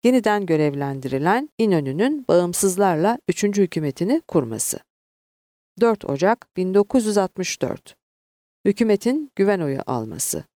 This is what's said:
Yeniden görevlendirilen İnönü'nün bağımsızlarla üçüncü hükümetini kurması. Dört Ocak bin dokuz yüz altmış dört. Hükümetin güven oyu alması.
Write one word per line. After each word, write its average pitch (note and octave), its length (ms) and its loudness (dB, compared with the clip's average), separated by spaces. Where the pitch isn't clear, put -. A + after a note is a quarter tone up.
Yeniden G#3+ 420 2
görevlendirilen C#3+ 1120 0
İnönü'nün G3+ 720 0
bağımsızlarla F3+ 1000 2
üçüncü G3+ 360 0
hükümetini E3+ 640 -2
kurması. A2+ 520 -2
Dört A3+ 240 0
Ocak F3+ 420 0
bin F#3 160 -2
dokuz G3+ 320 2
yüz G#3+ 120 0
altmış F#3 440 -4
dört. - 340 -8
Hükümetin A3+ 680 0
güven G3 240 2
oyu C#3 260 -2
alması. A#2+ 580 -6